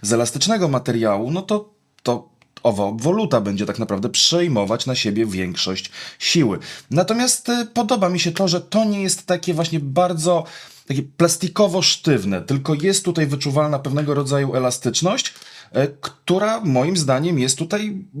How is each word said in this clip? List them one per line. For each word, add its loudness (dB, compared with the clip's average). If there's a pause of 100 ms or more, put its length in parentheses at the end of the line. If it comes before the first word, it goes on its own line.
z 0
elastycznego 2
materiału, 0
no -2
to, -4 (300)
to -2 (340)
owa 2
obwoluta 0
będzie -2
tak -6
naprawdę -4
przejmować 2
na -2
siebie 0
większość -4 (280)
siły. 2 (320)
Natomiast, 0
e, 0
podoba 0
mi 0
się 0
to, 0
że 0
to 0
nie 0
jest -2
takie -2
właśnie -2
bardzo 2 (440)
takie -2
plastikowo 2
sztywne, 2
tylko -2
jest 0
tutaj 0
wyczuwalna 0
pewnego -2
rodzaju 0
elastyczność, 0 (380)
e, 2
która -2
moim 2
zdaniem 2
jest 0
tutaj -4 (140)